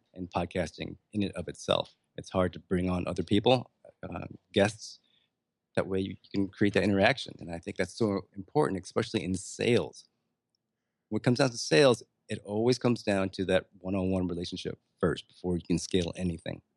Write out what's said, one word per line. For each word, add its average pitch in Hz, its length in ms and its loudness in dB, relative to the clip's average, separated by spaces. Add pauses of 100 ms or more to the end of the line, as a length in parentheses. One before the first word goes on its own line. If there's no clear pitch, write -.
(140)
and 92 160 -12
podcasting 85 640 -6 (180)
in 104 80 -2
and 95 100 -4
of 87 160 -8
itself. - 460 -4 (220)
It's - 140 -14
hard 90 220 0
to - 60 -14
bring 90 320 -2
on 90 180 -2
other 90 140 -4
people, 107 480 2 (320)
uh, 87 240 -10 (260)
guests. - 460 0 (760)
That - 120 0
way 95 140 -2
you, 98 100 -4 (120)
you - 100 -20
can 98 160 0
create 101 260 0
that 92 80 4
interaction. 101 580 2
And 82 100 -12
I 85 80 -8
think 101 200 -12
that's 92 180 -4
so 101 260 0 (140)
important, 98 460 -2
especially 113 420 -4
in 92 120 -2
sales. 101 680 -2 (1040)
When 107 120 -2
it - 20 -16
comes 123 160 4
down 135 120 4
to 117 80 -12
sales, 143 440 6 (260)
it 107 160 -6
always 113 340 2
comes 120 240 0
down 98 280 0
to 95 160 -4
that 92 200 4 (120)
one-on-one 92 500 0
relationship 87 500 -6 (220)
first 80 280 0
before 87 280 -2
you 85 100 -4
can 85 120 2
scale 87 380 0
anything. 85 440 -4 (160)